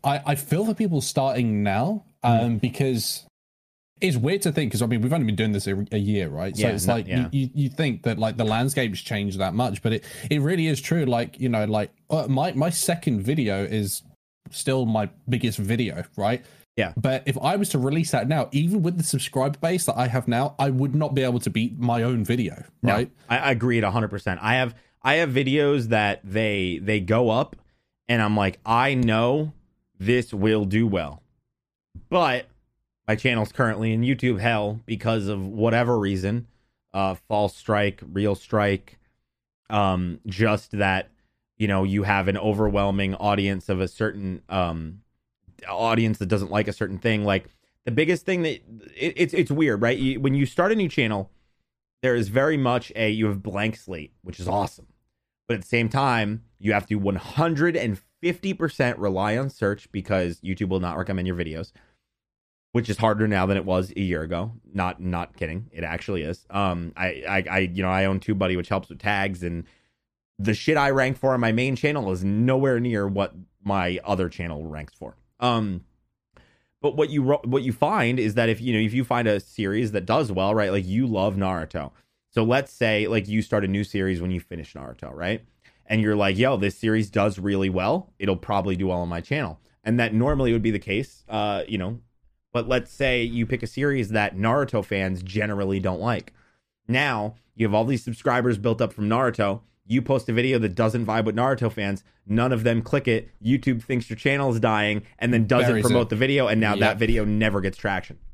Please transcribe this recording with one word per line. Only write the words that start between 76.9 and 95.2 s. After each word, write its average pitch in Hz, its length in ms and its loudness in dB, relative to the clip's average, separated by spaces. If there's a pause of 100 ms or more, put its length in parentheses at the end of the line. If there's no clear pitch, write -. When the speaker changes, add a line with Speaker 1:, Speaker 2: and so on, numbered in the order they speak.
Speaker 2:
what 151 140 2
you 147 120 0
ro-, 139 220 2
what 127 180 0
you 123 100 -2
find 147 460 2
is 110 160 0
that 113 140 2
if, 110 120 0
you 123 120 -2
know, 110 80 2
if 110 120 0
you 127 120 0
find 120 240 0
a 104 100 2
series 104 540 -2
that 98 140 -4
does 117 260 0
well, 95 220 0
right, 104 180 2
like, 98 140 0
you 110 200 0
love 101 300 0
Naruto. 87 560 -4 (400)
So 117 120 2
let's 131 280 2
say, 107 340 2
like, 101 220 0
you 107 120 0
start 104 240 0
a 95 40 -2
new 98 160 0
series 95 360 -2
when 90 100 -4
you 90 100 -2
finish 82 340 -14
Naruto, 64 400 -14
right? 87 280 -4 (440)
And 110 160 2
you're 107 140 2
like, 98 200 2
"Yo, 127 220 2
this 98 180 -2
series 110 320 0
does 101 300 0
really 95 320 0
well. 101 480 -2
It'll 98 180 0
probably 98 400 -2
do 95 120 -2
well 90 120 -2
on 87 80 -4
my 85 140 -6
channel." 135 360 -6 (260)
And 117 160 2
that 113 120 0
normally 127 400 2
would 117 100 2
be 110 100 2
the 104 80 -2
case, 104 500 -6
uh, 104 360 -2
you 107 120 -4
know, 101 220 -6 (520)
but 117 160 -2
let's 127 240 0
say 127 300 0
you 117 240 -2
pick 120 160 -4
a 120 40 -6
series 131 440 -2
that 104 260 0
Naruto 113 480 0
fans 95 380 -2